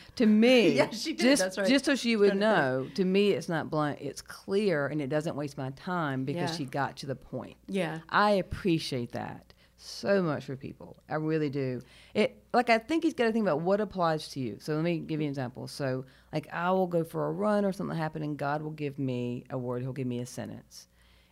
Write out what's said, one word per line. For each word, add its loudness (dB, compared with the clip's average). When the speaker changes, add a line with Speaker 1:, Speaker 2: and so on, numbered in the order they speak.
Speaker 1:
To 6
me, 8
Speaker 2:
<laughs> 4
Yeah, 4
she -6
did. -2
Speaker 1:
just, 6
Speaker 2:
That's -2
right. 0
Speaker 1:
just 4
so 2
she 2
would 6
Speaker 2:
Trying 2
to 4
think. 6
Speaker 1:
know, 2
to 0
me, 4
it's -4
not -4
blunt. -2
It's -10
clear, -2
and -2
it -4
doesn't -2
waste -6
my -6
time -4
because -2
Speaker 2:
Yeah. -4
Speaker 1:
she -6
got -4
to -12
the -6
point. -12
Speaker 2:
Yeah. -4
Speaker 1:
I 4
appreciate 0
that -10
so 0
much -2
for -8
people. -16
I -4
really 0
do. -4
It, 0
like, 2
I 4
think -2
he's 0
gotta 2
think 0
about 2
what 2
applies 0
to -8
you. -6
So -4
let 0
me 0
give -4
you 0
an -4
example. -8
So, -4
like, -4
I -2
will 4
go 0
for -4
a -2
run 2
or 0
something -4
happened, -4
and -4
God -2
will -6
give -6
me -4
a -6
word. -4
He'll -6
give -6
me -4
a -6
sentence. -14